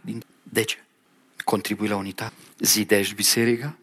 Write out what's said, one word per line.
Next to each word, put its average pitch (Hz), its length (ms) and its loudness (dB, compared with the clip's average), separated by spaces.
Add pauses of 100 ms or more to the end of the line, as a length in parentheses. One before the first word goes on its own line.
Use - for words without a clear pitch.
din-, 113 220 -8 (200)
de - 200 0
ce? - 140 -4 (640)
Contribui 104 440 -2
la 104 80 0
unitate? 98 380 -6 (240)
Zidești 101 560 2
biserica? 117 680 0